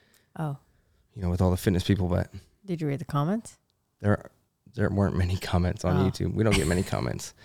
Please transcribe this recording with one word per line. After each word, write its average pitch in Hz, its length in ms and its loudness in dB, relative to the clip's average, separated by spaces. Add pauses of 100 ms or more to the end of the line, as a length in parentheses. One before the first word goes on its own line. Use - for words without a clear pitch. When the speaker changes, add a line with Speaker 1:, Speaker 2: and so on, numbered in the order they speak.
(380)
Speaker 1:
Oh. 147 200 -6 (560)
Speaker 2:
you 101 80 -14
know, 87 80 0
with 87 120 2
all 92 100 6
the 90 60 2
fitness 95 260 2
people, 95 260 2
but 90 200 0 (360)
Speaker 1:
Did 170 160 -6
you 156 60 -2
read 139 120 -4
the 160 60 -12
comments? 165 520 -2 (440)
Speaker 2:
there, 104 300 0 (420)
there 104 160 0
weren't 98 260 2
many 90 220 0
comments 90 480 0
on 90 120 2
Speaker 1:
Oh. 92 120 4
Speaker 2:
YouTube. 90 240 -2
We 98 100 0
don't 107 120 4
get 73 120 2
many 87 160 2
comments. - 500 -4 (100)